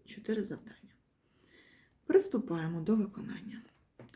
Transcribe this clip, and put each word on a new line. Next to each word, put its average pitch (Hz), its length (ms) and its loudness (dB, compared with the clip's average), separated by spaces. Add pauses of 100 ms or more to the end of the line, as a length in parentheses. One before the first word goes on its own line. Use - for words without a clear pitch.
чотири 214 400 -2
завдання. - 340 -10 (1300)
Приступаємо 170 760 2
до 214 160 4
виконання. - 680 -4 (540)